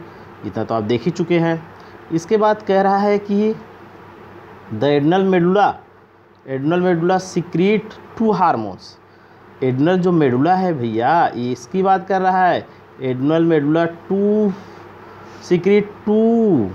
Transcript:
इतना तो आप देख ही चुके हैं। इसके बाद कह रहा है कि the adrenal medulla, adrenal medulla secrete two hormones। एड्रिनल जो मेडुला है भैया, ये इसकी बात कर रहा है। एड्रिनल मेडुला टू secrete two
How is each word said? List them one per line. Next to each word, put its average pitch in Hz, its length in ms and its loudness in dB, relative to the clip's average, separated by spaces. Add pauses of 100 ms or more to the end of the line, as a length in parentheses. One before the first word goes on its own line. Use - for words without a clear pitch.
(460)
इतना 107 180 -6
तो 113 100 -4
आप 113 80 -2
देख 117 220 -2
ही 185 60 -2
चुके 170 280 -2
हैं। 165 280 -2 (460)
इसके 165 240 -2
बाद 214 260 0
कह 190 180 0
रहा 196 160 2
है 202 220 0
कि 202 360 -2 (1200)
the 107 80 -4
adrenal 160 520 2
medulla, 180 380 2 (800)
adrenal 151 300 -2
medulla 180 520 0
secrete 190 840 -2
two 214 220 0
hormones। 113 600 -4 (640)
एड्रिनल 143 340 2
जो 180 140 0
मेडुला 147 420 2
है 185 180 0
भैया, 123 540 0
ये 123 260 -6
इसकी 190 300 -4
बात 190 260 0
कर 190 120 0
रहा 185 260 2
है। 147 200 0 (360)
एड्रिनल 135 420 0
मेडुला 160 400 2
टू 202 680 -2 (920)
secrete 202 640 0
two 214 680 2